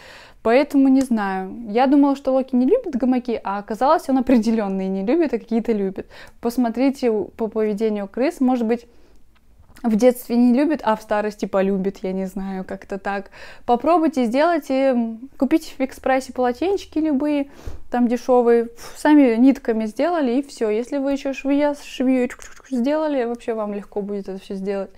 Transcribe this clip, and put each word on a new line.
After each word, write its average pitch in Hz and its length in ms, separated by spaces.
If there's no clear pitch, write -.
Поэтому 269 440
не 269 140
знаю. 196 520
Я 240 160
думала, 277 300
что 269 180
Локи 262 220
не 247 100
любит 381 300
гамаки, 240 480
а 196 160
оказалось, 262 500
он 269 80
определенные 214 720
не 190 160
любит, 285 300
а - 20
какие-то 226 340
любит. 196 360
Посмотрите 240 720
у-, 214 140
по - 220
поведению 214 600
крыс, 277 340
может 247 240
быть, 233 220
в 220 120
детстве 240 400
не 240 180
любит, 285 300
а 220 120
в 214 80
старости 214 420
полюбит, 196 560
я 185 100
не 190 140
знаю, 190 380
как-то 196 340
так. 196 320
Попробуйте, 294 580
сделайте, 262 920
купите 311 340
в - 80
фикс-прайсе 262 540
полотенчики 254 640
любые, 294 540
там 247 160
дешевые, 233 560
ф-, - 340
сами 285 380
нитками 233 500
сделали, 269 540
и - 20
все. 233 300
Если 240 260
вы 277 140
еще 277 220
швея, 285 420
швею 254 520
чук-чук-чук - 440
сделали, 277 540
вообще 233 280
вам 208 220
легко 202 260
будет 202 260
это 190 120
все - 160
сделать. 190 420